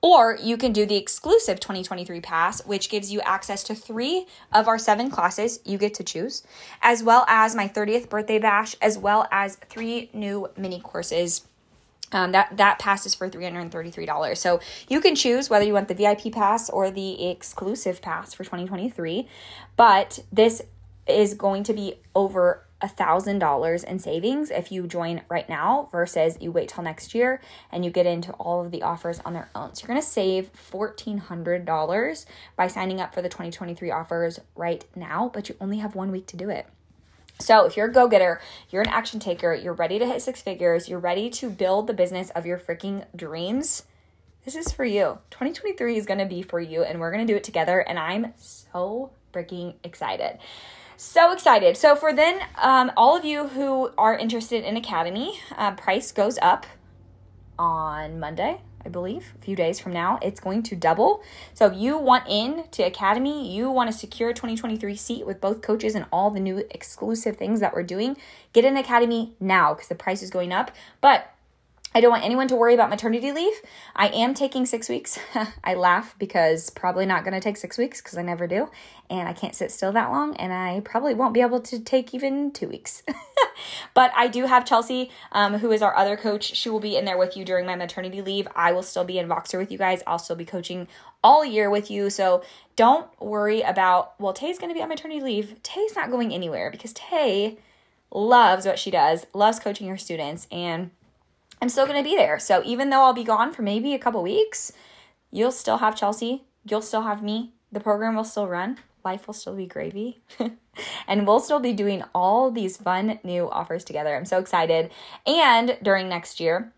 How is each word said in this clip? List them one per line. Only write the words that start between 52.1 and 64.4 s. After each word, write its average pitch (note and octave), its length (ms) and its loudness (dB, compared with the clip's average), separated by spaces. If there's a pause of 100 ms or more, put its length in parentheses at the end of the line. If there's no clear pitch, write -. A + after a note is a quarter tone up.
then, E4 300 4 (160)
um, C4 400 6
all B3+ 180 8
of F4 80 -2
you D4 240 -4
who C4 500 -2
are A3 200 4
interested A3+ 480 -4
in G#3 100 -4
Academy, G#3+ 640 -4 (180)
uh, G3+ 180 0
price G3 360 -2
goes G#3+ 300 0
up F3 240 4 (920)
on D#3+ 600 -4
Monday, E3+ 420 -6 (240)
I - 40 -14
believe, F3+ 480 -10
a - 60 -20
few G3 120 -6
days F3 260 -2
from F#3 100 -10
now. F3 300 0
It's G3+ 180 -6
going G3+ 240 -4
to A3 120 -8
double. E3+ 460 2 (320)
So A3 120 4
if F#3+ 100 6
you A#3+ 220 0
want B3+ 320 6
in B3+ 420 -2
to - 120 0
Academy, A3 720 -2
you A#3 160 -2
want B3 220 2
to A3+ 60 -6
secure - 320 -6
a A#3+ 40 -2
twenty A#3 220 -6